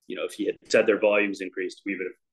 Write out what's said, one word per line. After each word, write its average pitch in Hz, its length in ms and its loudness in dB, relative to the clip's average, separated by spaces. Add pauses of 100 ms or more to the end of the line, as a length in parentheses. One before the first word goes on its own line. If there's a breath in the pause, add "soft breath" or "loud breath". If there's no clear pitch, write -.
you - 80 -10
know, 78 80 -8
if - 100 -6
he - 120 -6
had 95 100 -2 (140)
said 110 180 4
their 101 120 4
volumes 104 420 2
increased, 92 440 -8
we 101 100 -4
would 92 100 -6
have 90 120 -12 (160)